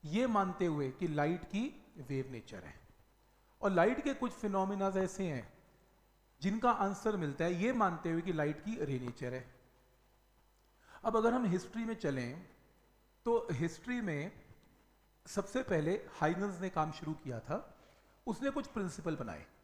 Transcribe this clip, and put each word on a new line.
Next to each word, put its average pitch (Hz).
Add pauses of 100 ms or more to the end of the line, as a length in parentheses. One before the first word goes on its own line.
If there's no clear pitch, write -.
ये 196
मानते 190
हुए 147
कि 170
लाइट 151
की -
वेव 135
नेचर 110
है, - (840)
और 202
लाइट 190
के 277
कुछ 254
फिनोमेनास 196
ऐसे 190
हैं 139 (920)
जिनका 220
आंसर 208
मिलता 156
है 180
ये 202
मानते 180
हुए 165
कि 185
लाइट 151
की 220
रे 135
नेचर 123
है। 127 (1500)
अब 226
अगर 226
हम 254
हिस्ट्री 185
में 226
चलें, 139 (760)
तो 233
हिस्ट्री 170
में 165 (960)
सबसे 202
पहले 165
हाइगन्स 185
ने 185
काम 160
शुरू 156
किया 127
था, - (480)
उसने 262
कुछ -
प्रिंसिपल 175
बनाए। 95 (180)